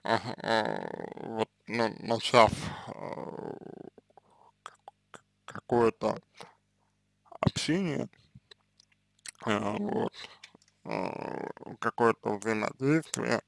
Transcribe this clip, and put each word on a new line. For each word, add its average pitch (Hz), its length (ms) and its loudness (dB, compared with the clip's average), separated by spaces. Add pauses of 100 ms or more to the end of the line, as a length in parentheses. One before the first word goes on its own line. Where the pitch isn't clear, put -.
а, 110 160 2 (240)
а, 52 460 0 (260)
вот, 110 340 -4 (180)
ну, 110 320 0
начав, 113 520 6 (360)
а, - 680 -8 (1080)
как-, - 600 -20 (220)
какое-то - 720 2 (1200)
общение, 156 680 0 (1400)
а, 202 340 0
вот, - 340 -2 (720)
а, - 640 -6 (300)
какое-то 113 580 2
взаимодействие 117 1120 0